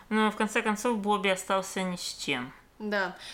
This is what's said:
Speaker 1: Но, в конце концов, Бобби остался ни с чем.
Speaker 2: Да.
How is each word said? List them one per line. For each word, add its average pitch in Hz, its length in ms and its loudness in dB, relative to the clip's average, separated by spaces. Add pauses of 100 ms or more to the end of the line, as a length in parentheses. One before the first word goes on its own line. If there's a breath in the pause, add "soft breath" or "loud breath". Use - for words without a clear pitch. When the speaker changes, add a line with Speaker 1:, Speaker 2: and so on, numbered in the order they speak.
Speaker 1:
Но, 214 220 4
в 214 40 -10
конце 220 260 0
концов, 220 360 0
Бобби 202 340 2
остался 190 520 0
ни 180 120 -2
с - 200 -8 (100)
чем. 131 260 -2 (280)
Speaker 2:
Да. 202 360 -2 (180 loud breath)